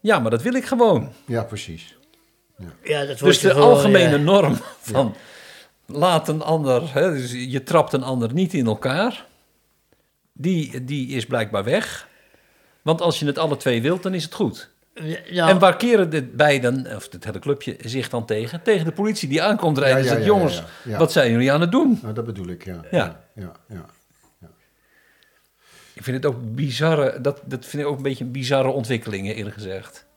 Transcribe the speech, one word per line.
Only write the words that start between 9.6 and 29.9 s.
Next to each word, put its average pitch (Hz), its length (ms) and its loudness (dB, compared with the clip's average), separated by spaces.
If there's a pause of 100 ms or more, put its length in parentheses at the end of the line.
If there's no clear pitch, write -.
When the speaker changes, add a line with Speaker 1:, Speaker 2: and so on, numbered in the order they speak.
Speaker 1:
die, 143 520 -4
die 131 240 -6
is 131 180 -6
blijkbaar 107 380 -2
weg. 170 440 -4 (760)
Want 165 180 0
als 170 180 0
je 151 80 -4
het 143 120 -2
alle 151 180 -2
twee 120 260 -2
wilt, 175 200 0
dan 190 120 -4
is 165 100 -6
het 160 100 -14
goed. - 360 -4 (240)
Speaker 3:
Ja, 160 240 -10 (140)
nou 175 180 4
Speaker 1:
En 190 80 8
waar 180 180 6
keren 214 340 2
de 151 120 -2
beiden, 127 720 2
of 95 160 -14
het 85 120 -20
hele 98 140 -10
clubje, 139 460 -6
zich 120 240 -6
dan 117 180 -6
tegen? 117 360 -6
Tegen 196 220 2
de 160 80 -2
politie 208 360 -4
die 151 140 0
aankomt 175 360 0
rijden 135 260 4
Speaker 2:
Ja, - 0 -
Speaker 1:
en - 40 -
Speaker 2:
ja, 117 60 2
Speaker 1:
zegt, 113 120 0
Speaker 2:
ja, 208 60 6
ja, 202 60 6
Speaker 1:
"Jongens, 147 180 0
Speaker 2:
ja. 85 340 -14
Ja. 104 80 -4
Speaker 1:
wat 165 140 4
zijn 131 180 4
jullie 123 220 4
aan 151 80 4
het 175 120 0
doen?" 262 300 4
Speaker 2:
Nou, 107 120 -8
dat 113 100 -6
bedoel 101 240 -8
ik, 87 160 -12
ja. 90 160 -12 (100)
Speaker 1:
Ja. - 0 -
Speaker 2:
Ja, 90 260 -2 (180)
ja, 90 180 -14 (160)
ja, 87 160 -16 (560)
ja. 85 80 -20 (1500)
Speaker 1:
Ik - 80 -20
vind 123 140 -4
het 131 100 -4
ook 117 280 -4
bizarre, 143 680 0
dat, 139 240 -2
dat 127 220 -10
vind 147 160 -8
ik 143 60 -4
ook 139 80 -4
een 135 60 -10
beetje 135 220 -4
een 127 60 -8
bizarre 131 380 0
ontwikkelingen, 110 680 -4
eerlijk 104 200 -10
gezegd. 95 500 -14 (120)